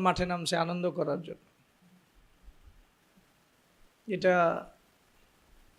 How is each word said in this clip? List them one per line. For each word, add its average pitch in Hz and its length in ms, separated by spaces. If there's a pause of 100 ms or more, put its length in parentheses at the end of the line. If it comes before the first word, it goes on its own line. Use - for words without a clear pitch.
মাঠে 180 240
নামছে 175 240 (100)
আনন্দ 175 200 (140)
করার 160 280
জন্য। - 180 (2750)
এটা 185 260 (1400)